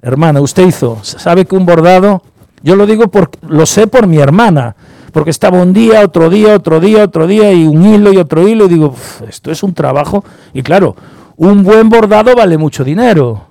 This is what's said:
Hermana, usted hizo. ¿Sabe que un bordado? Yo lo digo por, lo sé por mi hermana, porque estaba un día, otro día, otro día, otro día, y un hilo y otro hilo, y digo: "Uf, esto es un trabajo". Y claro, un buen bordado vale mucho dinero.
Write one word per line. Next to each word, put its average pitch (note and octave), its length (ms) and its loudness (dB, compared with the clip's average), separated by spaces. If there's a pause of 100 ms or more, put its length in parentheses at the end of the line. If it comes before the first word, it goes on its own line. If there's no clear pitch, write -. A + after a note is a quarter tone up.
Hermana, C#3 400 -2
usted F#3 260 0
hizo. A#2+ 360 -4
¿Sabe F3 420 -2
que F#3+ 100 -6
un F#3+ 100 -2
bordado? F#3 580 2 (400)
Yo E3 120 0
lo G3+ 100 2
digo A3 220 0
por, F#3 220 -2 (180)
lo D#3 180 0
sé G#3+ 220 0
por A3+ 200 0
mi D#3+ 100 0
hermana, D3 580 0 (360)
porque D#3 180 -4
estaba F3+ 320 -2
un F3+ 120 0
día, A3 300 2
otro E3 260 0
día, G#3+ 260 2
otro D#3+ 240 0
día, G#3+ 240 2
otro E3 240 -2
día, G#3 260 2
y E3 120 2
un D#3 200 2
hilo G#3 280 2
y F#3+ 40 4
otro E3 300 0
hilo, A3 180 2
y F#3 40 2
digo: D#3+ 180 0
"Uf, B2 360 -12
esto G#2+ 280 -14
es D#3+ 100 -10
un F#3+ 120 -6
trabajo". C#3+ 500 -4 (300)
Y C3 100 -8
claro, E3 320 -2 (420)
un G3 260 2
buen A3 260 4
bordado A3 460 2
vale F#3+ 220 0
mucho D3+ 260 -6
dinero. D3 680 -2